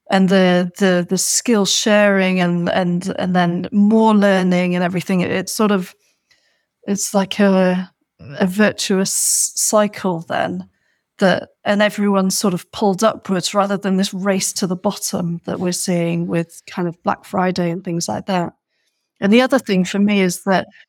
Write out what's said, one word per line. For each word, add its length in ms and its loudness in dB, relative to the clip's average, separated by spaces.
and 180 4
the, 500 4
the, 300 2
the 80 -2
skill 480 0
sharing 760 2
and, 300 0
and, 500 -2
and 160 -2
then 380 0
more 420 4
learning 600 2
and 100 0
everything, 380 -2
it, 80 -2
it's 220 -4
sort 180 0
of, 240 -2
it's 320 -4
like 260 -2
a, 500 2
a 80 2
virtuous 640 0
cycle 1200 -2
then, 400 -4
that, 320 0
and 160 0
everyone's 560 0
sort 160 0
of 200 -6
pulled 320 0
upwards 500 -2
rather 220 0
than 200 -2
this 160 0
race 400 -2
to 140 -4
the 80 -2
bottom 680 -6
that 160 -6
we're 100 -2
seeing 560 -2
with 400 -6
kind 220 -6
of 160 -12
Black 200 -4
Friday 460 -2
and 140 -8
things 240 -6
like 180 -8
that. 280 -4
And 120 2
the 80 6
other 200 2
thing 240 0
for 160 -2
me 200 2
is 240 0
that 220 0